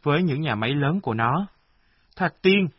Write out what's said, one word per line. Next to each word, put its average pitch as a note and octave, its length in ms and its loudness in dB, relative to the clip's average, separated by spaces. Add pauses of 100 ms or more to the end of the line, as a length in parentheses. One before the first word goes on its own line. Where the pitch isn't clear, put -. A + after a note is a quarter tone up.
với D3 200 0
những D3 180 -2
nhà C#3+ 140 -2
máy A2 140 -2
lớn C#3+ 320 0
của A#2 120 -4
nó. B2+ 340 0 (680)
Thoạt - 260 -4
tiên, F#3+ 260 4 (120)